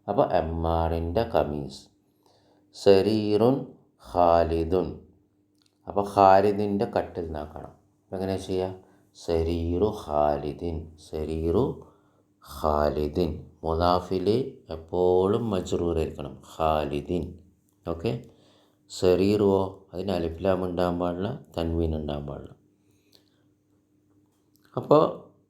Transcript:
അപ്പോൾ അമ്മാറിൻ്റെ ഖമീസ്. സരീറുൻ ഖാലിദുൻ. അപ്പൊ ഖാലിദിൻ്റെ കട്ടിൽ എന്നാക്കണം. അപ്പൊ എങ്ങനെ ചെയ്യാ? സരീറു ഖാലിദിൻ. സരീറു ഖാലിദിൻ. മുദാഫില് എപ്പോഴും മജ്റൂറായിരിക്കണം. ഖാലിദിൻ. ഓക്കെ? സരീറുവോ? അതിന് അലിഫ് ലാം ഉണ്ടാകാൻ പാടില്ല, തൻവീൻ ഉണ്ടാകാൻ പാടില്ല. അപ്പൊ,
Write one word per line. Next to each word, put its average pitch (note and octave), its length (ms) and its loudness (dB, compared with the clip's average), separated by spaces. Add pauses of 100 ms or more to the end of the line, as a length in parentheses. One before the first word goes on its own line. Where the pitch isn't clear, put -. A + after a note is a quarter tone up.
അപ്പോൾ A2+ 180 0 (140)
അമ്മാറിൻ്റെ E2 840 -2 (100)
ഖമീസ്. D2 480 -4 (1000)
സരീറുൻ G#2 840 4 (500)
ഖാലിദുൻ. E2 840 2 (880)
അപ്പൊ G2+ 140 -2 (140)
ഖാലിദിൻ്റെ G2+ 680 6
കട്ടിൽ F2 400 -4
എന്നാക്കണം. D2+ 440 -10
അപ്പൊ - 460 -18
എങ്ങനെ F#2+ 220 -4
ചെയ്യാ? F#2 380 -4 (400)
സരീറു E2+ 800 0 (120)
ഖാലിദിൻ. D2 840 -2 (180)
സരീറു E2 760 -2 (760)
ഖാലിദിൻ. D2+ 840 -2 (180)
മുദാഫില് F2 880 0 (180)
എപ്പോഴും F#2 800 2
മജ്റൂറായിരിക്കണം. E2 920 -4 (180)
ഖാലിദിൻ. D#2 800 -2 (480)
ഓക്കെ? A2+ 380 -6 (640)
സരീറുവോ? F#2+ 1040 2
അതിന് F#2+ 180 -6
അലിഫ് E2+ 340 -4
ലാം F#2 200 2
ഉണ്ടാകാൻ F2 340 0
പാടില്ല, F2+ 400 -4 (180)
തൻവീൻ E2 380 -2
ഉണ്ടാകാൻ D2 320 -6
പാടില്ല. - 280 -14 (2250)
അപ്പൊ, D3 460 4 (260)